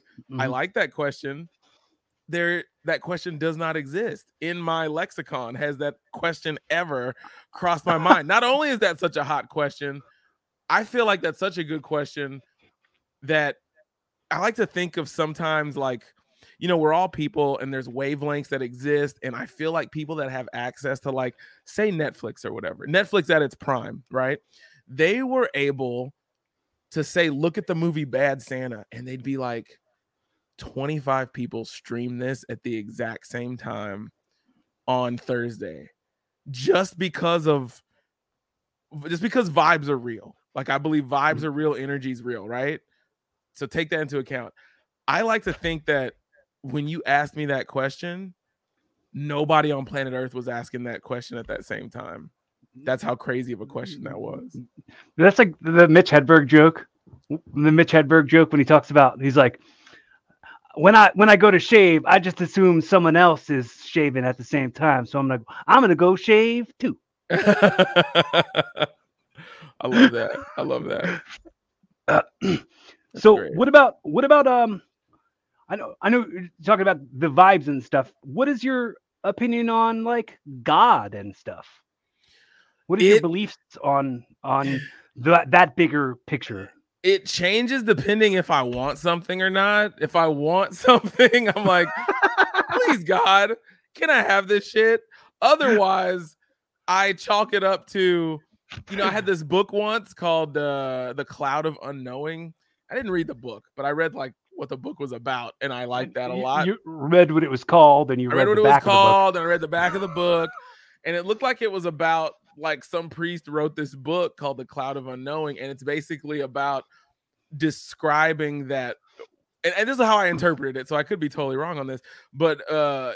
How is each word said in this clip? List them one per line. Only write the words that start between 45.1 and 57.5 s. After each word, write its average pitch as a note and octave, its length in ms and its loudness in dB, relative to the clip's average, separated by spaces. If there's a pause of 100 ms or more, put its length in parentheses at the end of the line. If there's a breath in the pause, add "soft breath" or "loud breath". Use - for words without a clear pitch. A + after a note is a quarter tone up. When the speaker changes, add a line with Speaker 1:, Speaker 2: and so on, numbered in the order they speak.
Speaker 1:
like A3 220 -2
to F3 100 -6
think E3 320 -8
that C3+ 300 -2 (460)
when C#3+ 280 -8
you E3+ 160 -8
asked C#3+ 320 -2
me D3+ 80 -6
that C3+ 220 -6
question, F3 640 -8 (800)
nobody D3 580 0
on C3+ 140 -4
planet C3+ 280 -8
Earth B2+ 200 -8
was B2+ 160 -10
asking A#2+ 360 -10
that A#2 180 -12
question B2 340 -12
at A2+ 100 -14
that - 160 -10
same G#2+ 260 -12
time. - 420 -18 (520)
That's B2+ 200 -4
how B2 100 -4
crazy B2+ 400 -8
of G2 80 -14
a A2+ 60 -16
question C#3 380 -14
that - 140 -12
was. A2+ 380 -14 (580 soft breath)
Speaker 2:
That's F#3 220 6
like G3+ 240 4
the E3+ 260 8
Mitch E3+ 220 8
Hedberg D3 380 6
joke. D#3 400 6 (420)
The D3 420 0